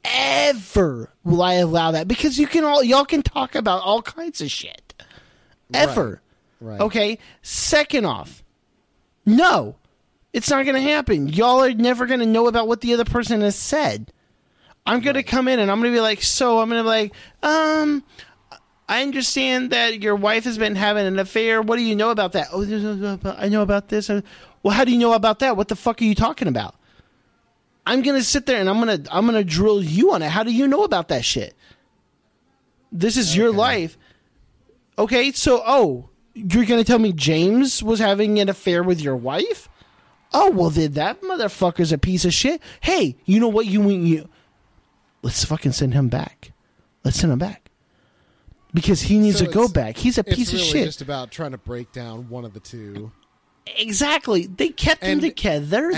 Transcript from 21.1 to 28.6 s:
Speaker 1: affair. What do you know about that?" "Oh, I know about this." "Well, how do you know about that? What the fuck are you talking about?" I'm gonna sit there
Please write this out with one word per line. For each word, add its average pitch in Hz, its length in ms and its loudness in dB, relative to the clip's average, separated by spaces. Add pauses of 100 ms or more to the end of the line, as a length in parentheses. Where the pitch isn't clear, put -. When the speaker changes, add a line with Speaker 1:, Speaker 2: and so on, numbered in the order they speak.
Speaker 1:
affair. 220 420 0
What 220 160 0
do 240 60 -2
you 220 140 0
know 214 140 2
about 208 220 -2
that?" 160 200 -4
"Oh, 190 100 -4 (720)
I 196 120 -2
know 214 140 2
about 202 260 0
this." 214 200 -2 (540)
"Well, 202 120 0
how 254 100 4
do 240 80 2
you 240 60 4
know 233 160 4
about 214 260 2
that? 262 160 0
What 208 120 -2
the 214 80 -2
fuck - 240 -4
are 233 40 0
you 214 100 4
talking 226 340 0
about?" 110 280 -4 (1080)
I'm 247 180 0
gonna 269 200 2
sit - 240 -2
there 247 140 0